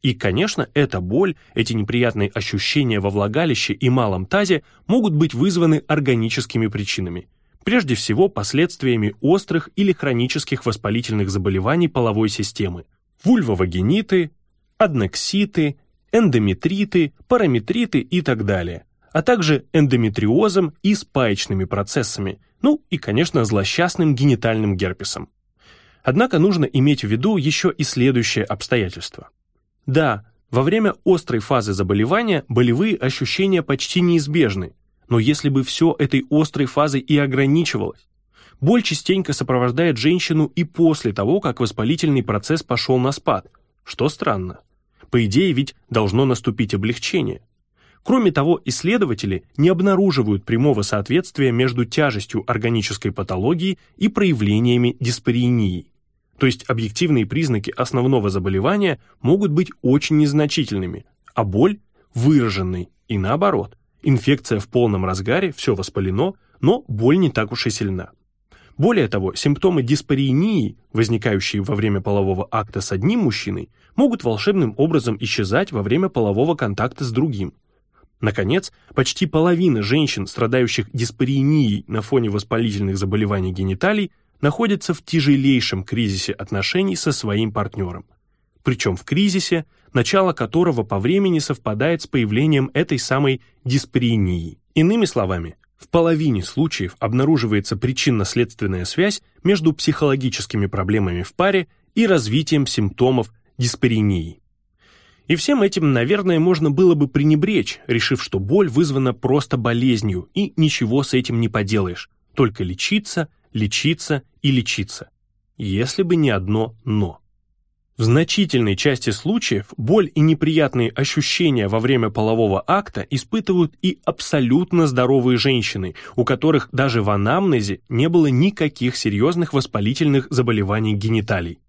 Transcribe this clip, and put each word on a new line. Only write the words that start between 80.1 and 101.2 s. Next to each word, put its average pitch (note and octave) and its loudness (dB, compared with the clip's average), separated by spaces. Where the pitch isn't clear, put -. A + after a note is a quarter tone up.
страдающих A#2 -2
диспаринией C3+ 0
на A2 -4
фоне A#2 0
воспалительных G2+ -2
заболеваний G2 -2
гениталий, G2 -2
находятся G3 0
в - -18
тяжелейшем C3+ 2
кризисе G2+ -4
отношений F3+ -4
со D#3 -2
своим G#2+ -2
партнером. F#2+ -6
Причем A2 -2
в - -12
кризисе, F3 0
начало F3 2
которого D3 0
по G#2 -4
времени F3+ 2
совпадает C#3+ -2
с - -12
появлением C3 0
этой D3 0
самой C3+ 0
диспаринии. A2 0
Иными G3 4
словами, F#2 -4
в - -20
половине D#3+ 2
случаев G#2 -4
обнаруживается A2+ 0
причинно-следственная G#2+ -2
связь G3 -2
между E3 2
психологическими C3 -2
проблемами F#2+ -2